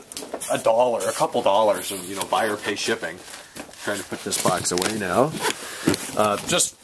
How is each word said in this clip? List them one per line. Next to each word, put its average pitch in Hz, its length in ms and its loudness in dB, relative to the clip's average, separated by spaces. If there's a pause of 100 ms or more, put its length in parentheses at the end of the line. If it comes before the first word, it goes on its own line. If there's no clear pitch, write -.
(520)
a 135 60 2
dollar, 113 500 4
a 113 40 2
couple 147 280 0
dollars, 104 520 4
and, 95 120 -6
you 95 120 -8
know, 95 80 -4
buy 107 220 2
or 104 100 0
pay 104 180 -4
shipping. 98 420 -4 (680)
Trying 101 140 -4
to 98 60 -6
put - 200 -10
this 95 180 -2
box 90 300 2
away 95 260 0
now. 104 340 2 (840)
Uh, 104 200 4 (120)
just - 360 2